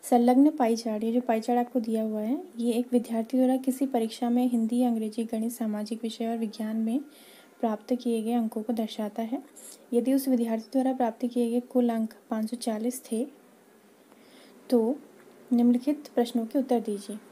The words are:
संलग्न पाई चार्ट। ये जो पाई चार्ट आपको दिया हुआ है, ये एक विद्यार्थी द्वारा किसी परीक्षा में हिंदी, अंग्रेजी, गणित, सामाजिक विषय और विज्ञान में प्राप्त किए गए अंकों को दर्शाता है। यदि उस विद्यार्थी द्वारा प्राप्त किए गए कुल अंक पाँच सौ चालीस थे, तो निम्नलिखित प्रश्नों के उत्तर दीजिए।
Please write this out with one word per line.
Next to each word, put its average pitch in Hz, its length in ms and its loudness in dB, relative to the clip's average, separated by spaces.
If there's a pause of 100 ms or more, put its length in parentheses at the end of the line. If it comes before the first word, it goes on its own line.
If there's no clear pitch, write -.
संलग्न 254 480 6
पाई 233 240 2
चार्ट। 220 280 -4
ये 226 80 0
जो 247 100 2
पाई 233 200 0
चार्ट 240 260 2
आपको 262 120 -2
दिया 220 240 -2
हुआ 214 180 -4
है, 269 220 -2 (140)
ये 233 160 0
एक 247 200 -2
विद्यार्थी 233 440 0
द्वारा 254 200 4
किसी 262 280 -2
परीक्षा 240 440 -2
में 247 180 2
हिंदी, 240 360 0
अंग्रेजी, 226 400 -2
गणित, 226 280 -4
सामाजिक 214 520 -4
विषय 226 240 -4
और 233 100 -2
विज्ञान 220 400 -4
में 226 220 0 (600)
प्राप्त 226 360 -2
किए 233 260 -2
गए 226 120 -2
अंकों 226 300 0
को 247 100 -4
दर्शाता 214 500 -4
है। 226 200 -4 (500)
यदि 240 200 2
उस 269 140 2
विद्यार्थी 226 440 0
द्वारा 262 220 2
प्राप्त 247 340 -2
किए 240 240 0
गए 240 80 2
कुल 247 300 0
अंक 226 240 -2 (160)
पाँच 220 220 -2
सौ 240 60 -8
चालीस 226 540 -4
थे, 233 160 -2 (1400)
तो 247 300 4 (540)
निम्नलिखित 247 540 4
प्रश्नों 240 380 0
के 277 140 -2
उत्तर 240 200 0
दीजिए। 208 400 -8 (120)